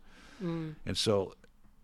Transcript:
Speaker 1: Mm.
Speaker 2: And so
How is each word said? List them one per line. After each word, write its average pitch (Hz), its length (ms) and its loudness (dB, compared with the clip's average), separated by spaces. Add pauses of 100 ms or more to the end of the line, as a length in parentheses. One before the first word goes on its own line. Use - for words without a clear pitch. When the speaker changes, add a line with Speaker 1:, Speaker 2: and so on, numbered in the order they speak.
(420)
Speaker 1:
Mm. 165 320 -2 (100)
Speaker 2:
And 101 120 0
so 101 380 4 (500)